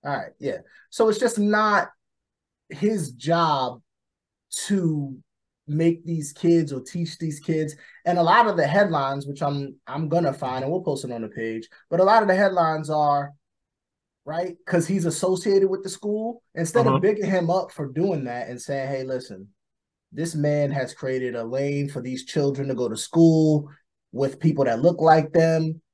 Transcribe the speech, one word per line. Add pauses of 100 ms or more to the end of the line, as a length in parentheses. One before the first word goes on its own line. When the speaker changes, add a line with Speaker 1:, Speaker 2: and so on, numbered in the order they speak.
Speaker 1:
All
right,
yeah. (320)
So
it's
just
not (800)
his
job (840)
to (500)
make
these
kids
or
teach
these
kids. (300)
And
a
lot
of
the
headlines,
which
I'm, (100)
I'm
gonna
find,
and
we'll
post
it
on
the
page, (220)
but
a
lot
of
the
headlines
are, (920)
right, (100)
'cause
he's
associated
with
the
school, (120)
instead
Speaker 2:
Uh-huh.
Speaker 1:
of
bigging
him
up
for
doing
that
and
saying,
"Hey,
listen, (640)
this
man
has
created
a
lane
for
these
children
to
go
to
school (440)
with
people
that
look
like
them (120)